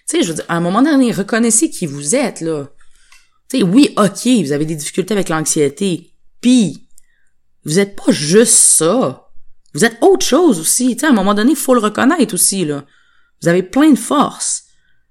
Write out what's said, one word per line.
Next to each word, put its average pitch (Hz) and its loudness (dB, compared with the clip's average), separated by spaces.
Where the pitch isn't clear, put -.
tu 311 -4
sais, 339 2
je 190 -2
veux 160 -6
dire, - -10
à 170 -4
un 170 -2
moment 185 0
donné, 269 2
reconnaissez 226 0
qui - -8
vous 143 -6
êtes, 262 -4
là. 156 -6
Tu 262 -2
sais, 214 2
oui, 214 4
ok, 196 0
vous 135 -2
avez 147 -2
des 160 -6
difficultés 180 -6
avec 196 -2
l'anxiété, 156 -2
pis 233 2
vous 156 0
êtes 202 0
pas - -4
juste 175 2
ça. 165 0
Vous 151 0
êtes 233 0
autre 381 4
chose 277 2
aussi, 247 -2
tu - -10
sais, 311 -2
à 320 4
un - 6
moment 202 2
donné, 214 2
il 294 0
faut 262 2
le 240 2
reconnaître 226 0
aussi, 185 -2
là. 143 -8
Vous 151 -2
avez 175 2
plein 285 2
de 247 6
forces. - -4